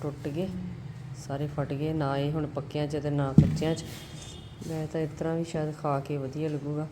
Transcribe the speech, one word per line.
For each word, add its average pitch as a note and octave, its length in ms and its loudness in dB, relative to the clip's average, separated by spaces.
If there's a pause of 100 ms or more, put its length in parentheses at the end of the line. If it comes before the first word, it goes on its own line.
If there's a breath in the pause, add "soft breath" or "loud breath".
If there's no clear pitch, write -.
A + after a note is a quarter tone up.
ਟੁੱਟ C#3+ 260 -6
ਗਏ, E3 220 -2 (800)
ਸਾਰੇ C#3 200 -2
ਫਟ C#3+ 260 -2
ਗਏ, D3+ 200 0
ਨਾ C#3 240 2
ਇਹ C#3+ 140 2
ਹੁਣ D3+ 160 0
ਪੱਕਿਆਂ D3 400 -2
'ਚ D3 100 -2
ਤੇ D3 120 0
ਨਾ C#3+ 240 2
ਕੱਚਿਆਂ D#3 420 8
'ਚ। - 100 -6 (840 loud breath)
ਮੈਂ D#3+ 200 -2
ਤਾਂ D#3+ 140 -2
ਇਸ D3+ 80 0 (100)
ਤਰ੍ਹਾਂ E3 160 2
ਵੀ E3 80 2
ਸ਼ਾਇਦ D#3 340 -2
ਖਾ C#3+ 220 2
ਕੇ C#3+ 180 -2
ਵਧੀਆ C#3+ 320 -2
ਲੱਗੂਗਾ। D3 420 -2